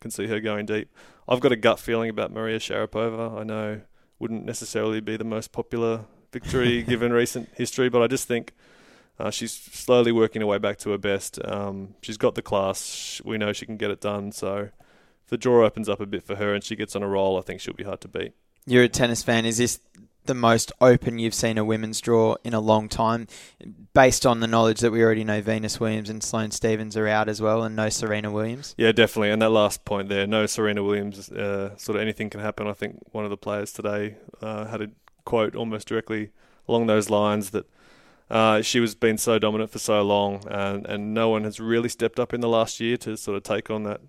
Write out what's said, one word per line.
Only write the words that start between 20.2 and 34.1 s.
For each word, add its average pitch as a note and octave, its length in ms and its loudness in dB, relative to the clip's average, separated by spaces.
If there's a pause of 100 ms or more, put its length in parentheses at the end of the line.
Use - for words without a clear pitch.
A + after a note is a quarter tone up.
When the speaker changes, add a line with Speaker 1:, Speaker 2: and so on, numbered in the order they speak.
Speaker 2:
the C#3 80 0
most A#2 360 4 (120)
open B2 360 6
you've A2+ 160 -2
seen A2+ 220 0
a G#2+ 80 0
women's A2 380 -2
draw A2+ 420 4
in A#2+ 80 -8
a A2 80 0
long G#2+ 280 4
time, A2+ 380 -2 (680)
based C3 320 8
on A#2 140 4
the A2+ 60 2
knowledge A2+ 340 4
that A#2 120 4
we A2+ 100 2
already A2 220 4
know G#2+ 160 0
Venus G#2+ 400 -4
Williams A2 300 -4
and A2 120 -10
Sloane A2 280 -4
Stephens A2 480 -2
are G#2+ 100 0
out G#2+ 220 2
as G#2+ 100 -6
well, A2 220 2
and A2 120 -6
no G#2+ 140 0
Serena G#2+ 420 -2
Williams? A2+ 460 -6
Speaker 1:
Yeah, A2+ 160 6
definitely. G#2+ 380 4
And A2 100 2
that A2 80 6
last G#2 380 4
point G2+ 240 -4
there, G2 160 0
no G#2+ 180 2
Serena G#2 400 0
Williams, G2+ 480 -4
uh, G2+ 460 -6
sort G#2+ 180 -4
of G2+ 60 -2
anything A2 260 -4
can G#2 140 -12
happen. G#2+ 240 -6
I G#2 80 -4
think - 240 -10 (140)
one G#2+ 120 -6
of G#2 60 -6
the G2+ 80 -6
players G#2 340 -6
today, G#2 440 -6 (260)